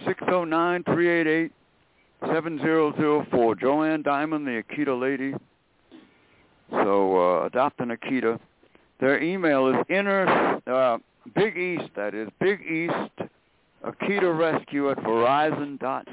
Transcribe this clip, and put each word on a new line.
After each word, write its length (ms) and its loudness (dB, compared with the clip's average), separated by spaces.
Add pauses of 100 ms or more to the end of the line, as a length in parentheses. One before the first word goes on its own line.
six 220 -4
oh 160 2
nine, 400 0
three 260 2
eight 180 2
eight, 240 2 (800)
seven 280 -2
zero 380 2
zero 340 2
four. 240 4
Joanne 480 0
Diamond, 420 -2
the 180 -4
Akita 360 -4
lady. 340 -2 (1400)
So, 720 2
uh, 20 -2
adopt 340 -2
an 160 -4
Akita. 420 -2 (640)
Their 220 2
email 460 2
is 80 2 (140)
inner, 800 0
uh, 300 2 (380)
Big 220 0
East, 380 -4
that 200 -4
is, 140 -6 (100)
Big 220 0
East 680 -4 (560)
Akita 520 0
Rescue 520 0
at 80 -2
Verizon 840 0
dot 340 -6